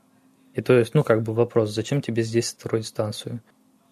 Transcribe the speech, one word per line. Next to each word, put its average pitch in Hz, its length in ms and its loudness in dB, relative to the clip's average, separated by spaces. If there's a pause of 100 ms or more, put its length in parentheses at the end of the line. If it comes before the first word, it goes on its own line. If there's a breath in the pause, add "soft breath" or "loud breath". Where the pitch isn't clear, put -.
(540)
И - 80 -6
то 127 120 4
есть, 117 200 4
ну, 147 100 4
как 110 200 2
бы 110 100 -4
вопрос, 113 380 2
зачем 113 300 -2
тебе 117 220 -2
здесь 117 260 0
строить - 360 -6
станцию? 113 560 -8 (500)